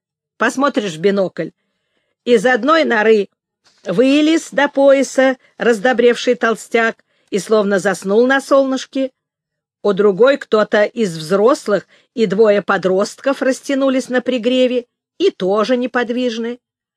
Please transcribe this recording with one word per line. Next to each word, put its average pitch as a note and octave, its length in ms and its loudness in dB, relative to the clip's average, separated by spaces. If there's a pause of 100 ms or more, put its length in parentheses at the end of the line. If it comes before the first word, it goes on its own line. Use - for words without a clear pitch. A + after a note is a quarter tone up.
(360)
Посмотришь A3+ 600 -2
в D#3 40 -14
бинокль. F#3 520 -2 (760)
Из A#3 200 2
одной C4 380 0
норы G#3+ 460 0 (560)
вылез C#4 680 2
до C#4 160 0
пояса C4+ 680 2 (200)
раздобревший A#3+ 760 0
толстяк A3+ 720 -2 (240)
и G3+ 100 -4
словно G3+ 400 0
заснул G3 480 0
на C4+ 140 0
солнышке. C4+ 720 -2 (720)
У G#3 100 0
другой G#3 440 2
кто-то G#3+ 460 0
из G3 340 -4
взрослых G3+ 680 -2 (260)
и A3+ 120 -2
двое G3+ 360 2
подростков G3 800 -2
растянулись C4 680 -2
на B3 120 -2
пригреве B3 640 -2 (320)
и F#4 140 0
тоже G#3 460 -2
неподвижны. A#3+ 840 -6 (380)